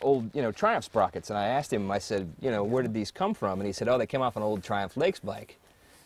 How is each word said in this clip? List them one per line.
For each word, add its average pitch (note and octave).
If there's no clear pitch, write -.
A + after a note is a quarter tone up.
old, B2
you D3
know, A2+
Triumph G#3
sprockets. F#2+
And G#2
I G2+
asked C#3
him, G2+
I G2+
said, G2
you B2+
know, G#2
"Where B2
did A#2
these G#2+
come G3+
from?" F#2+
And G2+
he G2+
said, G#2+
"Oh, B2
they A2+
came C3
off B2
an G#2+
old G#2+
Triumph G2+
Lakes F3
bike." -